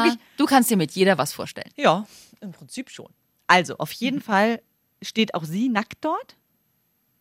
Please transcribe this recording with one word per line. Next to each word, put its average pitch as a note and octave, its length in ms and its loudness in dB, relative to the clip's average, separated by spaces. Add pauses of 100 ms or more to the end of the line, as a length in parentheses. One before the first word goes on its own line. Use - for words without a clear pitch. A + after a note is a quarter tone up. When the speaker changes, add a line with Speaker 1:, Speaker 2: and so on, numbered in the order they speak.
Speaker 1:
wirklich. A#3 140 0 (180)
Speaker 2:
du C#4 100 2
kannst B3+ 240 4
dir G#3+ 60 4
mit D#3 160 0
jeder F#3+ 260 4
was D3 140 -4
vorstellen. - 420 -12
Speaker 1:
Ja, G#3 320 0 (340)
im F#3+ 100 -14
Prinzip - 380 -16
schon. - 200 -20 (360)
Also, E3 340 4
auf - 140 -6
jeden B3 240 -4
Speaker 2:
Mhm. C4+ 40 -6
Speaker 1:
Fall A3 400 0 (400)
steht - 320 -2
auch E3 100 -6
sie F#3+ 260 -4
nackt A3 320 -4
dort F4+ 360 -8 (840)